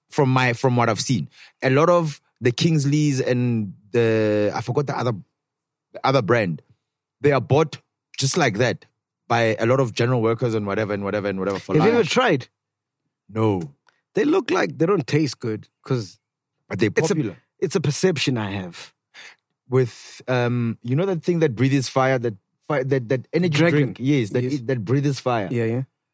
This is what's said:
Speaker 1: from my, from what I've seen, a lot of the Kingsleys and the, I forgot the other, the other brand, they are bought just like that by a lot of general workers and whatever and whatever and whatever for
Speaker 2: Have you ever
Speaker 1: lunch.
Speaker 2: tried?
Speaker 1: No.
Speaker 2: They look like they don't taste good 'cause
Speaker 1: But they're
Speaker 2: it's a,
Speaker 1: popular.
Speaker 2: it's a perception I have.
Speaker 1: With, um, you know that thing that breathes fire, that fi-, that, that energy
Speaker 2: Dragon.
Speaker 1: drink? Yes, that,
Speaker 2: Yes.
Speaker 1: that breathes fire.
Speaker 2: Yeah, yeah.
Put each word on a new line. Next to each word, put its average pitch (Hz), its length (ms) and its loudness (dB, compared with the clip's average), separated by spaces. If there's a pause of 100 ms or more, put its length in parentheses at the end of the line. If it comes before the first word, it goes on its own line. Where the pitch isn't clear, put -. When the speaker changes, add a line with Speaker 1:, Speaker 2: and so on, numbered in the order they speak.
Speaker 1:
from 139 200 2
my, 127 240 4
from 123 220 2
what 117 140 4
I've 104 120 0
seen, 113 280 0 (320)
a 135 80 2
lot 147 220 4
of 165 280 2 (220)
the 120 100 2
Kingsleys 147 760 2
and 120 480 0 (180)
the, 107 640 2
I - 60 -6
forgot 127 280 -2
the - 100 -6
other, 123 160 -2 (800)
the - 120 -14
other 135 160 2
brand, 98 400 0 (600)
they 143 100 4
are 135 80 2
bought 143 380 0 (400)
just 135 180 0
like 131 220 0
that 110 280 -2 (440)
by 117 280 2
a 117 80 -2
lot 127 140 4
of 123 140 -2
general 120 280 0
workers 113 320 0
and 107 140 -2
whatever 98 260 -2
and 101 120 -4
whatever 98 240 -2
and 95 100 -4
whatever 95 200 -2
for - 160 -6
Speaker 2:
Have 156 80 2
you 202 60 6
ever 240 100 4
Speaker 1:
lunch. 190 120 0
Speaker 2:
tried? 208 360 0 (840)
Speaker 1:
No. 104 320 0 (540)
Speaker 2:
They 208 100 0
look 302 260 0
like 170 260 -2
they 151 80 2
don't 175 220 -2
taste 147 320 -2
good 110 300 -8 (120)
'cause 113 380 -6 (480)
Speaker 1:
But - 120 -8
they're 107 140 2
Speaker 2:
it's 226 160 0
a, 202 60 2
Speaker 1:
popular. 120 220 -4 (200)
Speaker 2:
it's - 200 -4
a 185 40 0
perception 143 560 0
I 104 140 -4
have. 92 420 -10 (760)
Speaker 1:
With, 127 580 -2
um, 120 560 0
you 123 140 -2
know 175 80 2
that 185 180 -2
thing 175 160 0
that 151 160 2
breathes 131 320 0
fire, 131 320 2
that 117 160 -4 (320)
fi-, 143 160 -2
that, 135 260 -2
that 127 220 -2
energy 170 260 0
Speaker 2:
Dragon. 165 220 4
Speaker 1:
drink? 127 220 0
Yes, 127 300 0
that, 123 120 0
Speaker 2:
Yes. 135 220 -4
Speaker 1:
that 123 180 -2
breathes 135 380 -2
fire. 113 280 -2
Speaker 2:
Yeah, 117 160 -2
yeah. 120 180 -2 (300)